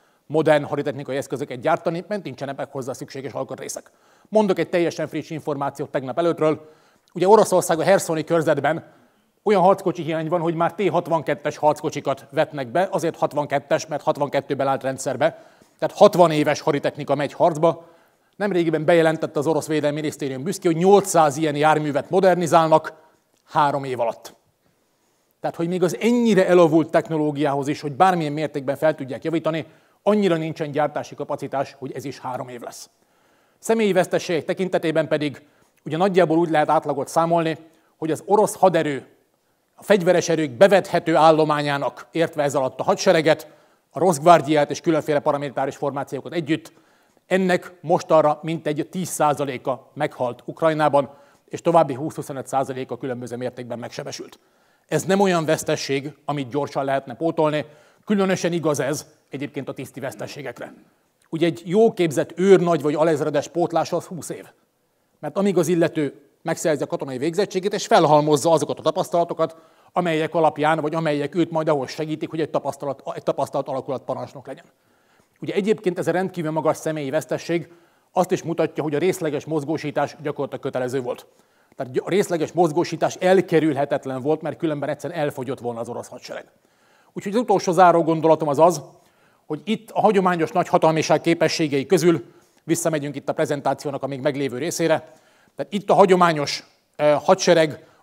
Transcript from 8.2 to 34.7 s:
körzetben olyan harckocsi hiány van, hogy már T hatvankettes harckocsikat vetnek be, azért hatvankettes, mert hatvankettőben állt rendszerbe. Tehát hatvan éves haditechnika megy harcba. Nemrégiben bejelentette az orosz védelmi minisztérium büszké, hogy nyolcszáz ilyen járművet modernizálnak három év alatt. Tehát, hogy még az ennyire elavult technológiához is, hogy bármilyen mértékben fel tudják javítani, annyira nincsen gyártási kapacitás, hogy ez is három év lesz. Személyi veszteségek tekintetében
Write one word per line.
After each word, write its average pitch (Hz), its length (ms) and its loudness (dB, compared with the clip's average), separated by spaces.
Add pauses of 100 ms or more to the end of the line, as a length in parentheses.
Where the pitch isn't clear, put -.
körzetben 156 720 0 (460)
olyan 196 200 2
harckocsi 180 400 2
hiány 160 260 -4
van, 170 120 0
hogy 165 140 -2
már 165 200 -2
T 196 140 -2
hatvankettes 156 680 -2
harckocsikat 147 720 -2
vetnek 143 380 -4
be, 170 220 0
azért 160 260 -4
hatvankettes, 147 720 -2
mert 151 160 -8
hatvankettőben 143 680 -2
állt 135 140 -2
rendszerbe. 135 640 -4 (340)
Tehát - 180 -4
hatvan 175 340 6
éves 151 300 0
haditechnika 143 540 -2
megy 139 180 -4
harcba. 160 560 0 (480)
Nemrégiben 170 480 0
bejelentette 160 540 2
az 139 80 -2
orosz 151 200 -2
védelmi 147 340 -2
minisztérium 143 420 -8
büszké, 175 240 -6
hogy 165 100 2
nyolcszáz 170 600 4
ilyen 151 200 -2
járművet 151 540 2
modernizálnak 170 840 4 (520)
három 143 400 0
év 127 160 -6
alatt. - 360 -6 (1040)
Tehát, 147 160 -6
hogy 170 120 -2
még 175 140 0
az 175 180 0
ennyire 226 460 4
elavult 165 440 6
technológiához 147 800 0
is, 151 120 -4
hogy 147 120 -8
bármilyen 165 400 2
mértékben 143 440 -4
fel 156 180 2
tudják 127 300 -10
javítani, 160 420 -2 (360)
annyira 202 340 2
nincsen 160 340 -6
gyártási 147 440 -4
kapacitás, 139 640 -8
hogy 135 140 -12
ez 131 120 -14
is 135 140 -12
három 127 300 -10
év 123 120 -16
lesz. - 300 -18 (680)
Személyi 220 340 0
veszteségek 180 520 -2
tekintetében 170 640 -2